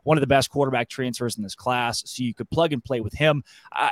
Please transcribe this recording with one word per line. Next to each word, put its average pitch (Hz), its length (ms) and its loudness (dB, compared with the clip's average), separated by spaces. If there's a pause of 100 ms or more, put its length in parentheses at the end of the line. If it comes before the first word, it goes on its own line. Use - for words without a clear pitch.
one 156 120 4
of 147 60 2
the 139 40 4
best 135 220 4
quarterback 131 400 0
transfers 123 380 -4
in 110 160 -6
this 98 140 -10
class. 123 500 -2
So - 160 -8
you 120 100 -2
could - 180 -10
plug 160 220 2
and 127 120 -4
play 123 160 -4
with 104 120 -6
him. 147 300 2 (300)
Uh, - 200 0